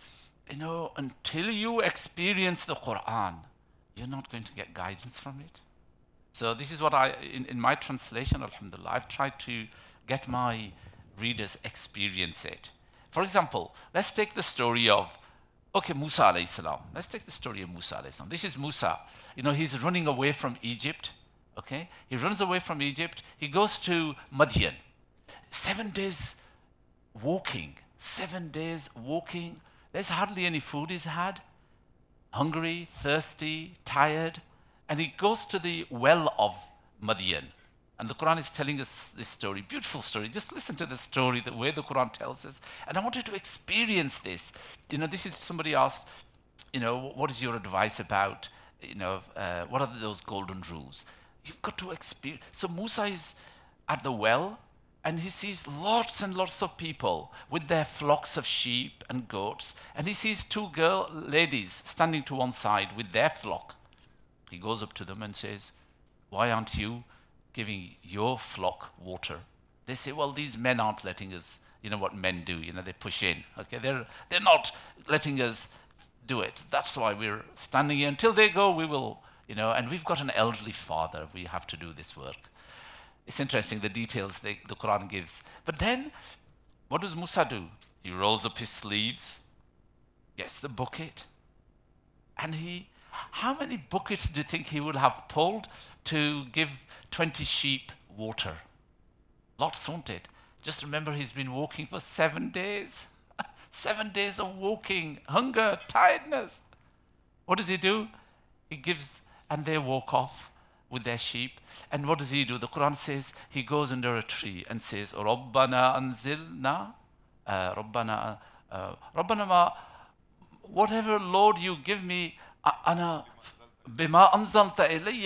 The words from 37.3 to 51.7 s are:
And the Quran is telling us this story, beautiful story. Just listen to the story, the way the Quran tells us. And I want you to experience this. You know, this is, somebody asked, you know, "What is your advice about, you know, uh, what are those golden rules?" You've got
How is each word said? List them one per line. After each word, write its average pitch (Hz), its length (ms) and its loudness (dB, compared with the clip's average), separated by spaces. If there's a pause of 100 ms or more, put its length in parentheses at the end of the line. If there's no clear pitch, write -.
And 110 120 -6
the 135 40 -4
Quran 160 240 4
is 151 120 -4
telling 143 320 -2
us - 360 -6
this 113 120 -6
story, 98 380 -4
beautiful 220 340 -6
story. 107 260 -4
Just 170 240 -8
listen - 240 -8
to 165 100 -4
the 131 120 -8
story, 127 420 2
the 117 140 -6
way 120 180 0
the 151 100 -4
Quran 127 300 0
tells - 340 -8
us. - 140 -12 (300)
And 160 80 -4
I 190 40 0
want 240 140 -2
you 254 80 -4
to 220 100 -8
experience 196 840 0
this. - 340 -8 (400)
You 151 60 -2
know, 160 100 0
this 175 180 -4
is, 170 80 -6
somebody 156 400 -2
asked, 131 320 4 (680)
you 131 80 -2
know, 127 340 0
"What 139 160 0
is 117 100 -6
your 120 140 -2
advice 95 460 0
about, 98 480 0 (320)
you - 140 -14
know, 95 260 -4 (160)
uh, 87 300 -4
what 131 140 0
are 131 160 0
those 107 220 -4
golden 95 500 -6
rules?" 71 360 -12 (400)
You've - 160 -18
got - 160 -6